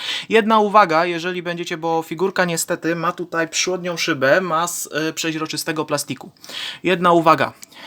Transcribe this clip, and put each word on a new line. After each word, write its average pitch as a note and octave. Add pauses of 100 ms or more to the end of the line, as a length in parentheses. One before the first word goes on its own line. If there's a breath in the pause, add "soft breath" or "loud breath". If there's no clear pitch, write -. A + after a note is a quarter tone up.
(280 loud breath)
Jedna A3
uwaga, F#3+
jeżeli F3
będziecie, F3
bo E3
figurka F3+
niestety E3
ma E3
tutaj E3
przodnią F3+
szybę, D3
ma E3+
z, -
e, D#3
przeźroczystego D#3
plastiku. - (520 loud breath)
Jedna F3
uwaga, D#3 (340 loud breath)